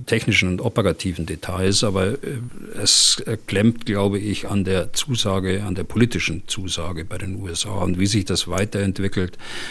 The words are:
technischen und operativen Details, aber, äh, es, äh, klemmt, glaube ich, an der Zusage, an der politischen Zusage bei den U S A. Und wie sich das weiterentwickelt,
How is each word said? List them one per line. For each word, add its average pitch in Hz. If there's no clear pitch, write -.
technischen 104
und 90
operativen 95
Details, 92
aber, 98
äh, 139
es, -
äh, 120
klemmt, 110
glaube 101
ich, 101
an 101
der 92
Zusage, 98
an 101
der 90
politischen 104
Zusage 90
bei 101
den 92
U 95
S 85
A. 101
Und 92
wie 98
sich 98
das 90
weiterentwickelt, 98